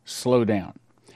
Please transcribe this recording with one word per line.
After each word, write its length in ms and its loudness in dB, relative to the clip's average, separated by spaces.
slowdown. 720 0